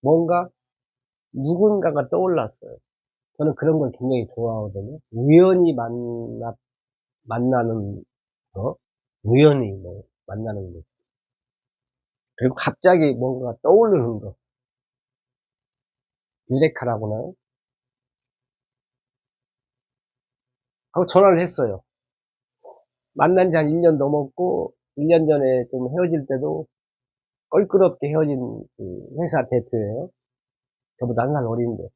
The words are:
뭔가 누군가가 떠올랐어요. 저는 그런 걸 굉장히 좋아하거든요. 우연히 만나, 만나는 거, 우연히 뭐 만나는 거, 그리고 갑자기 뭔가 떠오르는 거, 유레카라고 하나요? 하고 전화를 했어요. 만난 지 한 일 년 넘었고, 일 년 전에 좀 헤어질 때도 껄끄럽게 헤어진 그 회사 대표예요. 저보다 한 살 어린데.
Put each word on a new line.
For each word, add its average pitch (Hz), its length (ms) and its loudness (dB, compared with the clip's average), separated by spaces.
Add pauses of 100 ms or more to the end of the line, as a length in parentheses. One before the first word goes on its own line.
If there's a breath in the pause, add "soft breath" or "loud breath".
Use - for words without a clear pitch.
뭔가 170 460 2 (840)
누군가가 165 800 0
떠올랐어요. 165 640 -4 (640)
저는 147 180 0
그런 156 220 0
걸 139 140 -2
굉장히 123 420 -4
좋아하거든요. 110 640 -8 (140)
우연히 165 640 6
만나, 117 800 -8 (720)
만나는 113 800 -2 (500)
거, 120 220 -6 (480)
우연히 131 480 4
뭐 92 320 -16 (220)
만나는 101 480 -10
거, 82 60 -18 (1600)
그리고 127 200 -2
갑자기 156 580 2
뭔가 127 480 -4
떠오르는 156 580 4
거, 104 140 -14 (2250)
유레카라고 127 640 -2
하나요? 123 200 -10 (3500)
하고 175 140 0
전화를 185 360 6
했어요. 113 400 -4 (1300 loud breath)
만난 180 380 4
지 165 40 2
한 156 120 2
일 160 120 0
년 165 180 4
넘었고, 147 760 -2 (220)
일 143 100 -2
년 160 200 4
전에 131 440 2
좀 127 200 -4
헤어질 160 380 -2
때도 151 380 -4 (840)
껄끄럽게 190 580 2
헤어진 131 560 -2 (120)
그 110 60 -14 (380)
회사 160 280 -2
대표예요. 120 640 -4 (920)
저보다 117 240 -2
한 139 100 -2
살 135 120 -2
어린데. 117 500 -4